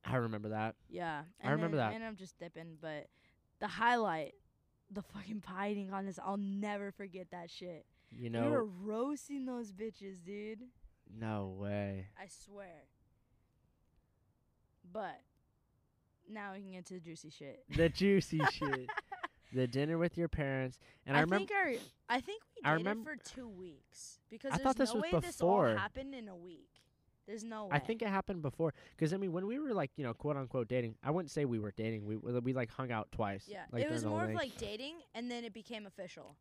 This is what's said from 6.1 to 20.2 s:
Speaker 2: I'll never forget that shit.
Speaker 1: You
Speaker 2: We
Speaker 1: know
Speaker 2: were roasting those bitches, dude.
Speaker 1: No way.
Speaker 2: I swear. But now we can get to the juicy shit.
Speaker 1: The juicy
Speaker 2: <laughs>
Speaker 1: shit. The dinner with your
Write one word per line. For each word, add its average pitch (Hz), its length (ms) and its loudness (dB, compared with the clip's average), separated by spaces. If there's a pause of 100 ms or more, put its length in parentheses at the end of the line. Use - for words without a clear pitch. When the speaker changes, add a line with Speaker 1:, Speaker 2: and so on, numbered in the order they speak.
Speaker 2:
I'll 202 140 0
never 202 540 0
forget 185 400 -10
that 175 180 -8
shit. 180 360 -10 (260)
Speaker 1:
You 117 120 -8
Speaker 2:
We 165 60 -2
Speaker 1:
know 233 200 4
Speaker 2:
were 233 160 4
roasting 233 800 -4
those 240 260 -4
bitches, 196 520 -10
dude. 208 360 -8 (600)
Speaker 1:
No 104 400 -2
way. 101 480 -2 (120)
Speaker 2:
I 196 80 -12
swear. 180 580 -16 (2000)
But 185 300 -6 (1080)
now 208 240 -8
we 196 80 -10
can 190 100 -12
get 185 160 -10
to 190 80 -8
the 185 40 -8
juicy 160 300 -12
shit. 139 340 -12 (120)
Speaker 1:
The 165 140 8
juicy 185 560 6
Speaker 2:
<laughs> 392 60 8
Speaker 1:
shit. - 380 0 (640)
The 127 140 4
dinner 143 300 2
with 170 200 4
your 170 100 4